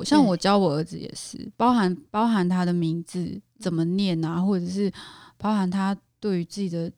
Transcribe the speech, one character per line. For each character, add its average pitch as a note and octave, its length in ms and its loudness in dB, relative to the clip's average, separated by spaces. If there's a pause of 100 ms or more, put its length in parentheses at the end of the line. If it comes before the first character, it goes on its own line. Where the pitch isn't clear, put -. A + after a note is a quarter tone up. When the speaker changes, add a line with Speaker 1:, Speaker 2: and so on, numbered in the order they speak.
Speaker 1:
对。 - 20 -6
Speaker 2:
像 D4 180 6
我 F#3 140 4
教 G3 180 2
我 F#3 200 4
儿 D#3 80 0
子 E3+ 140 -10
也 - 180 -12
是， - 420 -14
包 A#3+ 160 4
含， F#3+ 200 4 (180)
包 A3 160 2
含 G3+ 200 2
他 F3+ 160 2
的 F3+ 80 0
名 E3+ 320 0
字 F3+ 380 -8 (180)
怎 F3+ 140 -4
么 E3 100 0
念 F3 400 0
啊， E3+ 160 -2
或 F#3+ 200 2
者 E3+ 60 -4
是 F#3+ 240 -2 (480)
包 G#3+ 160 -2
含 F#3+ 160 0
他 F#3+ 280 -2 (220)
对 G3 200 -2
于 E3+ 60 -4
自 - 160 -8
己 G3 80 -2
的 E3+ 280 -4